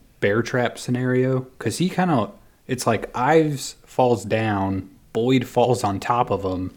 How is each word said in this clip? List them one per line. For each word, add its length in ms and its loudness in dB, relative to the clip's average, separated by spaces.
bear 220 2
trap 360 -2
scenario? 640 0
'Cause 200 -4
he 120 0
kinda, 420 0
it's 180 -4
like 300 0
Ives 600 2
falls 400 2
down, 640 -2
Boyd 340 2
falls 360 2
on 160 -2
top 300 0
of 140 -2
him, 320 -4